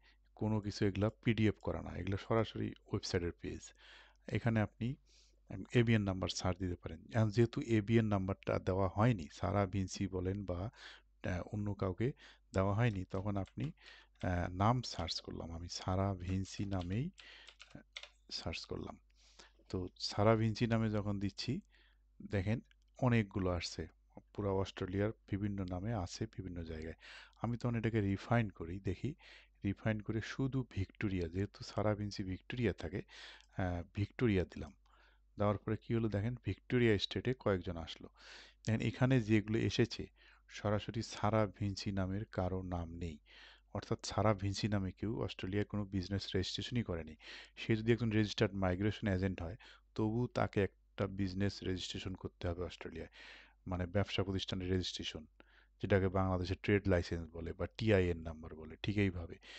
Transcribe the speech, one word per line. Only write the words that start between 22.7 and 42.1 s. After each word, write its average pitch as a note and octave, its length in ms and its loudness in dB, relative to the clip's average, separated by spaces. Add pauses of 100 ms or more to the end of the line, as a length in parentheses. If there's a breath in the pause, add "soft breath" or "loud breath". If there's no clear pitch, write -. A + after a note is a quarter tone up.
অনেকগুলো G#2 520 4
আসছে, F2 320 -4 (500)
পুরা G2+ 180 -2
অস্ট্রেলিয়ার F#2+ 600 0 (200)
বিভিন্ন G2+ 280 -2 (140)
নামে F#2 220 -4
আছে F2+ 280 -4 (140)
বিভিন্ন F2+ 280 0
জায়গায়। D#2+ 340 -6 (440 loud breath)
আমি A#2 140 0
তখন A#2+ 240 2
এটাকে A2+ 200 4
রিফাইন G#2 460 4 (120)
করি, F2 180 -6 (120)
দেখি G2+ 220 -2 (540 loud breath)
রিফাইন G#2+ 420 0
করে G#2+ 140 -2 (120)
শুধু C3+ 260 -2 (120)
ভিক্টোরিয়া, F#2+ 580 -2
যেহেতু F#2+ 320 -4 (100)
সারা G#2+ 240 2
ভিনসি G#2 280 -6 (100)
ভিক্টোরিয়া A2+ 400 -2
থাকে, - 300 -6
আহ, - 800 -6 (140)
ভিক্টোরিয়া G2+ 500 2
দিলাম। - 280 -10 (680 soft breath)
দেওয়ার G#2 240 2
পরে A2 200 -2
কি - 140 -8
হলো A2+ 120 2
দেখেন, G#2 260 -2 (100)
ভিক্টোরিয়া A#2 540 4
স্টেটে G2+ 340 -2 (120)
কয়েকজন F2+ 320 0 (100)
আসলো। - 220 -12 (560 loud breath)
দেখেন A2 160 2
এখানে B2+ 340 2 (140)
যেগুলো G#2+ 300 4
এসেছে A2+ 460 0 (440 loud breath)
সরাসরি G#2 520 -2 (140)
সারা G#2+ 280 2 (160)
ভিনসি G2+ 340 -2
নামের F#2+ 320 -2 (120)